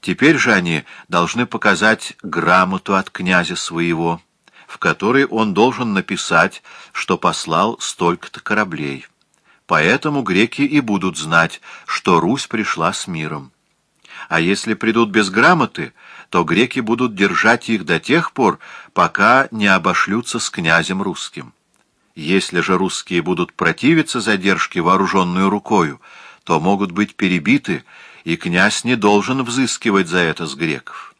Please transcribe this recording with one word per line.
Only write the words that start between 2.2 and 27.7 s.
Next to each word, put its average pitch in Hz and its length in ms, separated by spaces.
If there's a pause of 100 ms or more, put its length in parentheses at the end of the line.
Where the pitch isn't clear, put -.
грамоту 92 720
от 95 160
князя 90 460
своего, 85 640 (440)
в - 120
которой 135 480
он 107 260
должен 120 400
написать, 92 720 (300)
что - 260
послал 87 600
столько-то - 600
кораблей. 76 680 (640)
Поэтому 113 540
греки 110 400
и 143 180
будут 95 360
знать, 82 440 (260)
что 87 340
Русь 104 280
пришла 92 440
с - 140
миром. 78 460 (760)
А 82 120
если 101 340
придут 110 360
без 98 200
грамоты, 131 640 (340)
то 90 160
греки 110 360
будут 117 340
держать 98 560
их 98 160
до 85 120
тех 160 340
пор, 107 260 (340)
пока 107 580
не 107 180
обошлются 95 720
с - 100
князем 85 500
русским. - 540 (600)
Если 87 460
же 92 160
русские 87 460
будут 87 300
противиться 131 680
задержке 95 600
вооружённую 92 680
рукою, 95 520 (440)
то 82 160
могут 95 300
быть 98 240
перебиты, 90 680 (400)